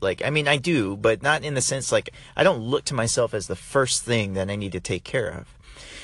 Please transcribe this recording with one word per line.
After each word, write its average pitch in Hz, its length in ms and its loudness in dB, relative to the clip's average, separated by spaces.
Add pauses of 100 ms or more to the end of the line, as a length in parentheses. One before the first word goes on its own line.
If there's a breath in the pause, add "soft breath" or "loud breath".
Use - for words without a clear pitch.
Like, 95 240 0
I 127 40 0
mean, 151 180 0
I 147 100 4
do, 123 400 0
but 110 240 2
not 147 220 2
in 151 100 -6
the 131 80 0
sense, 135 300 -2
like, 107 200 0 (240 loud breath)
I 147 80 4
don't 165 160 4
look 120 260 0
to - 80 -4
myself 117 400 0
as 104 140 -4
the 92 80 -4
first - 480 0
thing 107 300 0
that 95 160 0
I 101 60 -2
need 101 180 -4
to 92 60 -4
take 90 240 -4
care 117 260 -2
of. - 260 -12 (480 loud breath)